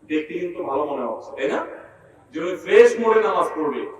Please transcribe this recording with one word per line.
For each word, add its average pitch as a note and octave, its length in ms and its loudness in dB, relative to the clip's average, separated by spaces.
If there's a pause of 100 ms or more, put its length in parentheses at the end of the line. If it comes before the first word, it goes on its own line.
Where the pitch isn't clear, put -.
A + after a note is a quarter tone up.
দেখতে D#3 340 -4
কিন্তু F3 260 -8
ভালো D#3 200 -4
মনে C3+ 220 -6
হচ্ছে, - 300 -10
তাই - 220 -4
না? - 80 -8 (640)
যে - 100 -10
ওই F3+ 160 -6
ফ্রেশ A3+ 440 6
মুডে A3 220 4
নামাজ F3+ 220 0
পড়বে D3+ 420 -4 (140)